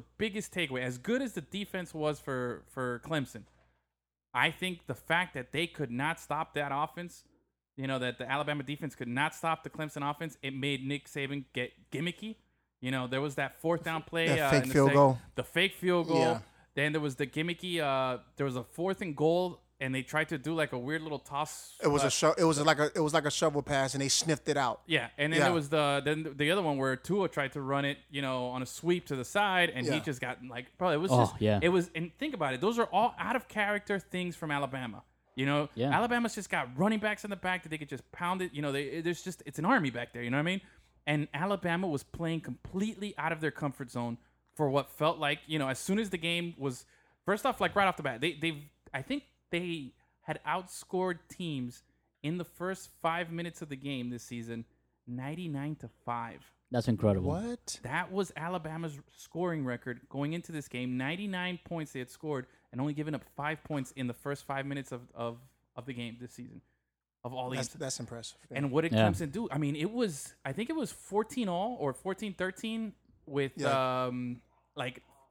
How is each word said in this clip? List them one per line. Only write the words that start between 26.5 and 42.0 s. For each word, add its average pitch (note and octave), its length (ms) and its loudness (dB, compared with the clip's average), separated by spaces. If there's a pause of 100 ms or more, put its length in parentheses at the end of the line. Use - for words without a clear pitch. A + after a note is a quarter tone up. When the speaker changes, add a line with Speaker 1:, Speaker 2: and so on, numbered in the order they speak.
Speaker 1:
other G3 100 4
one D3+ 160 2
where C3 180 2
Tua F3+ 340 0
tried C3+ 240 -2
to D3 80 -6
run C#3 220 0
it, C#3+ 140 0 (140)
you C#3 100 -4
know, C3 240 -2
on B2+ 160 -4
a B2+ 60 -2
sweep F3 400 0
to D3 80 -2
the B2+ 100 -4
side, F#3 480 4
and B2 140 -2
he C#3 60 2
Speaker 2:
Yeah. D3+ 60 2
Speaker 1:
just C3+ 220 -4
got, B2 160 -4 (100)
like, B2 300 -10
bro, F3+ 140 2
it D3 60 4
was F3 140 2
Speaker 3:
Oh, B2 140 10
Speaker 1:
just, - 160 -4
Speaker 3:
yeah. G#2+ 220 6
Speaker 1:
it E3+ 60 6
was, F3 260 4
and E3 240 -4
think C#4+ 160 -4
about D3 180 0
it, B2+ 80 -4
those A3+ 160 2
are A#3 80 4
all G#3+ 320 2
out F#3 180 -2
of B3 120 -4
character G3+ 500 -2
things F3+ 380 -4
from D#3 160 -6
Alabama. C3 500 -2 (340)
You C3 120 0
know, D3 260 4
Speaker 3:
Yeah. B2 180 2
Speaker 1:
Alabama's A#3 440 2
just G3+ 160 -8
got C3 260 -2
running G#3 220 4
backs G#3 240 -2
in G3+ 80 -6
the G3+ 40 -2
back F3+ 280 -2
that D#3+ 60 -14
they D#3 100 -6
could D3 100 -10
just B2+ 220 -10
pound F3+ 320 -2
it. F3+ 100 -4
You C#3+ 80 -4
know, D3 100 0
they, C#3 300 -2
there's E3 220 -2
just, - 240 -8
it's C#3+ 100 -8
an D3+ 80 -2
army G3 240 6
back A#2+ 240 -6
there. A#2+ 80 -6
You A#2+ 80 -4
know C3 80 2
what D3 40 4
I - 100 0
mean? F#3+ 100 -2 (460)
And D3+ 260 2
Alabama F3+ 540 0
was D3 160 -2